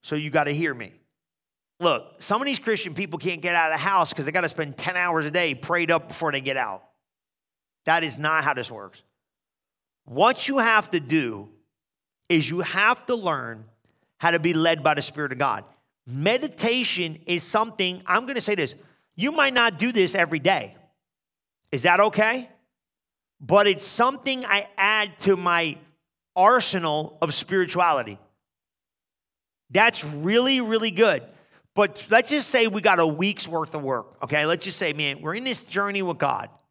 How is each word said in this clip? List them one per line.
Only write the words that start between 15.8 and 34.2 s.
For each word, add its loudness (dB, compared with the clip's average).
Meditation -2
is -2
something, -2
I'm 2
gonna -6
say -2
this, -2
you -2
might 2
not 2
do -2
this 2
every 0
day. 0
Is -4
that 6
okay? 2
But 6
it's 0
something 0
I 0
add 0
to 2
my 0
arsenal 2
of -2
spirituality. 0
That's 4
really, 2
really 0
good. 2
But 0
let's 4
just 0
say 2
we -4
got 4
a 4
week's -2
worth -4
of -6
work, -6